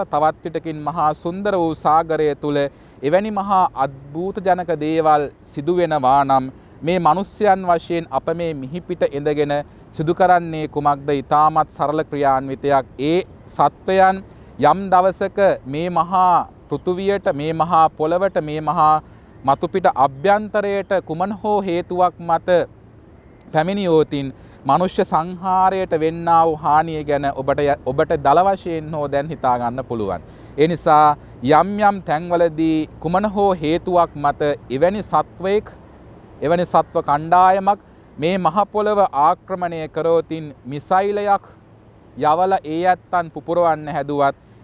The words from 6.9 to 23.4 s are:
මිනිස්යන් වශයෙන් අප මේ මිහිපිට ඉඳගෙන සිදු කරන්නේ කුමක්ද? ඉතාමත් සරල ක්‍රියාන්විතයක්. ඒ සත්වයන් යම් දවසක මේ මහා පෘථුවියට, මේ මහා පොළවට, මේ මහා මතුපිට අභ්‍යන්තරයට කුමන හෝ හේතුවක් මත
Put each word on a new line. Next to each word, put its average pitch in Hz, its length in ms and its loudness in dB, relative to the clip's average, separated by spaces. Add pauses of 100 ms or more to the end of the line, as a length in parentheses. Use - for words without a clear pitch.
මිනිස්යන් 190 640 0
වශයෙන් 170 460 -2
අප 135 240 -2
මේ 170 180 -6
මිහිපිට 156 560 -8
ඉඳගෙන 147 440 -2 (360)
සිදු 160 240 -4
කරන්නේ 170 540 2
කුමක්ද? 143 420 -2
ඉතාමත් 151 600 2
සරල 151 340 -4
ක්‍රියාන්විතයක්. 135 840 -2 (140)
ඒ 156 200 0 (260)
සත්වයන් 190 800 0 (360)
යම් 147 200 4 (100)
දවසක 185 500 0 (260)
මේ 160 240 -6
මහා 175 580 2 (180)
පෘථුවියට, 190 680 -4
මේ 151 200 -4
මහා 160 360 2
පොළවට, 180 520 -2
මේ 151 200 -6
මහා 156 400 2 (400)
මතුපිට 175 540 0
අභ්‍යන්තරයට 196 960 0 (140)
කුමන 175 260 -6
හෝ 208 300 -2
හේතුවක් 175 580 -2
මත 170 300 -2 (1000)